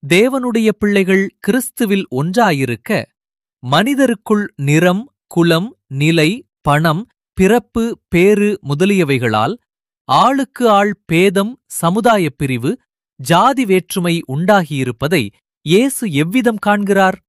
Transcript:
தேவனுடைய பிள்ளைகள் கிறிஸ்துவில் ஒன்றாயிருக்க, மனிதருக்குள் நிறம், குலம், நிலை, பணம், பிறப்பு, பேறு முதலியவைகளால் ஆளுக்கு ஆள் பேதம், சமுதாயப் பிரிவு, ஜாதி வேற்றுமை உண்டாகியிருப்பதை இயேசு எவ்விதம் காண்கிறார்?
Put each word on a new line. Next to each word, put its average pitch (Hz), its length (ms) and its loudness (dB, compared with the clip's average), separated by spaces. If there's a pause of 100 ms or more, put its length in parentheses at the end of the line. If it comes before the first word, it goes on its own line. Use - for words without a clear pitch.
தேவனுடைய 226 600 2
பிள்ளைகள் 196 680 0
கிறிஸ்துவில் 202 720 -2
ஒன்றாயிருக்க, 147 920 -2 (600)
மனிதருக்குள் 214 800 0 (100)
நிறம், 175 600 0 (120)
குலம், 170 500 -2 (100)
நிலை, 160 600 0 (140)
பணம், 156 460 0 (260)
பிறப்பு, 226 760 -2
பேறு 208 560 2
முதலியவைகளால் 143 920 0 (540)
ஆளுக்கு 233 600 0
ஆள் 202 360 0
பேதம், 196 600 0
சமுதாயப் 190 720 0
பிரிவு, 135 420 -4 (400)
ஜாதி 220 460 0
வேற்றுமை 175 600 -2
உண்டாகியிருப்பதை 143 1040 -2 (320)
இயேசு 220 500 0
எவ்விதம் 202 460 0
காண்கிறார்? 202 600 0 (120)